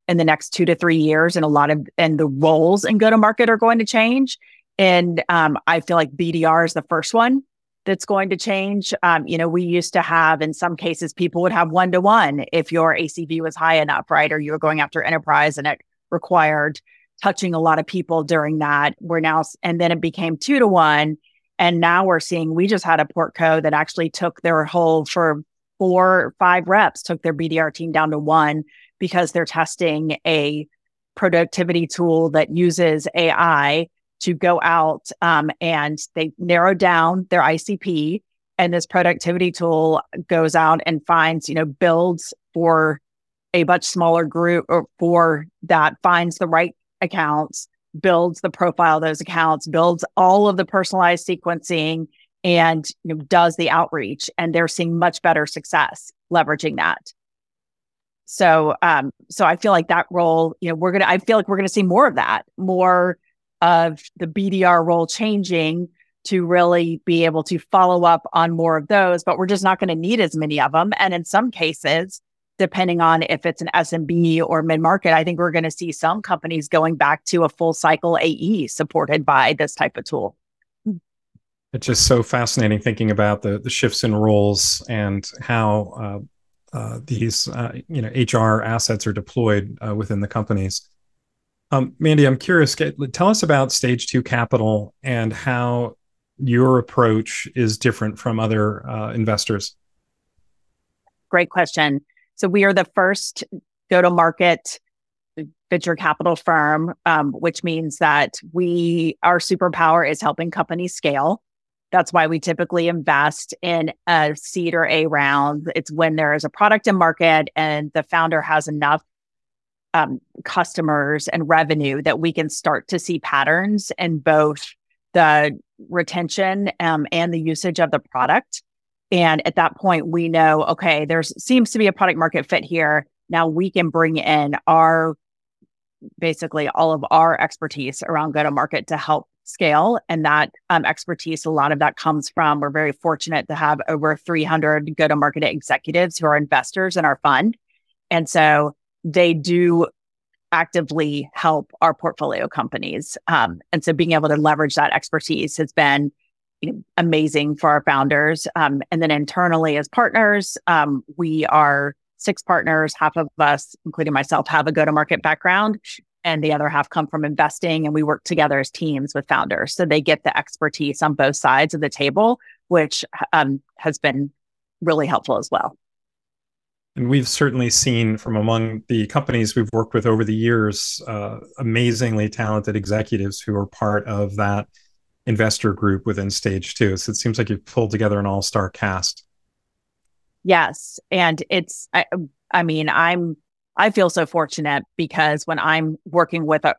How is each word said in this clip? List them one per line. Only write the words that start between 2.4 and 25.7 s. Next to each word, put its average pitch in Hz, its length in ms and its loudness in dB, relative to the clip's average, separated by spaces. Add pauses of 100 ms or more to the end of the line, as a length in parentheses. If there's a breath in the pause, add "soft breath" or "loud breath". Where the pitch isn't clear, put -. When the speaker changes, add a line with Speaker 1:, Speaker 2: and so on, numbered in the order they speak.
Speaker 1:
in 220 120 2
go-to-market 220 520 4
are 226 80 4
going 233 220 2
to 220 60 0
change. 247 520 0 (400 soft breath)
And, 175 500 4
um, 160 300 2 (100)
I 165 140 2
feel 175 160 0
like 143 180 0
B 165 160 -2
D 160 140 0
R 160 180 4
is 165 100 -2
the 151 100 -6
first 160 300 -4
one 247 300 2 (420)
that's 190 180 -2
going 196 260 -2
to 196 60 -2
change. 196 680 -4
Um, 170 240 2
you 165 120 -2
know, 165 100 0
we 175 160 0
used 175 300 -2
to 190 80 2
have, 160 400 2
in 156 120 -4
some 170 220 -4
cases, 165 380 -6
people 170 300 -4
would 180 100 0
have 170 180 0
one-to-one 180 800 2
if 160 180 -2
your 165 240 2
A 160 140 -4
C 170 160 -10
V 160 160 -6
was 160 160 -6
high 165 240 2
enough, 147 320 -2
right? 151 220 2
Or 156 60 -2
you 147 120 -6
were 156 80 -4
going 156 220 0
after 143 200 -4
enterprise 151 560 0
and 170 80 -6
it 151 140 -4 (320)
required 156 680 0 (420 soft breath)
touching 185 300 -2
a 165 60 -2
lot 160 200 2
of 156 80 -4
people 170 380 -2
during 156 340 0
that. 147 400 0
We're 165 220 -4
now, 160 180 0
s-, - 240 -6
and 170 160 -2
then 170 140 2
it 165 80 -6
became 165 340 -4
two-to-one. 156 840 2 (420)
And 175 200 2
now 170 240 4
we're 180 160 2
seeing, 160 340 -4
we 175 140 0
just 202 160 -2
had 165 160 2
a 156 60 2
portco 160 580 0
that 151 100 0
actually 156 360 -2
took - 320 -6
their 160 240 0
whole, 160 400 2
for 160 360 0 (380)